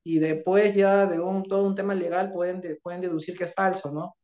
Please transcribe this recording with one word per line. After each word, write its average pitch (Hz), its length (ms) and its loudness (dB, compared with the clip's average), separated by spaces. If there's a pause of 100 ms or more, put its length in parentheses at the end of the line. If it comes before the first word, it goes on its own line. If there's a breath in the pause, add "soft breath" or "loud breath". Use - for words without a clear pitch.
Y 160 160 0
después 190 560 2
ya 196 320 6
de 170 120 0
un, 190 240 -2
todo 196 220 0
un 196 100 0
tema 196 200 -2
legal 180 360 -2
pueden 180 300 -2
de-, 156 160 -8
pueden 175 240 -8
deducir 175 360 -4
que 175 80 -2
es 170 80 -12
falso, 190 400 0
¿no? - 300 -8